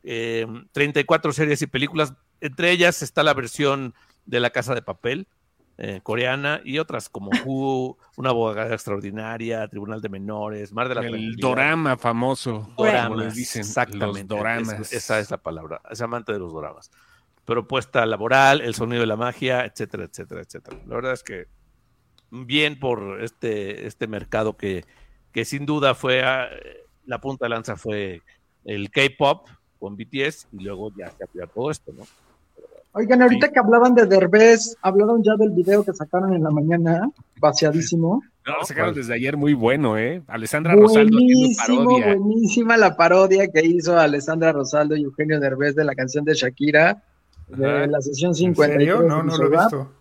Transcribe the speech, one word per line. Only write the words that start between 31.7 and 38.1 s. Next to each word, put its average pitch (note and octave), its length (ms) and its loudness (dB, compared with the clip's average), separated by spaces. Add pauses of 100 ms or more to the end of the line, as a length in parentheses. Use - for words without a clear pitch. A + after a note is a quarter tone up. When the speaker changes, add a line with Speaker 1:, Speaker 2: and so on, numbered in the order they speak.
Speaker 1:
esto, - 260 -12
¿no? G2+ 80 -20 (880)
Speaker 3:
Oigan, A#3 300 4
ahorita B3 240 6
Speaker 2:
Sí. D4 60 -2
Speaker 3:
que C#4 80 2
hablaban A#3 340 6
de A#3 100 8
Derbez, G#3 800 6
¿hablaron G#3 400 4
ya G#3+ 140 4
del G#3+ 140 2
video F#3+ 340 2
que F#3+ 80 -4
sacaron F#3 420 -2
en E3 80 0
la D#3 80 0
mañana? E3 580 2 (300)
Vaciadísimo. E3 840 0 (220)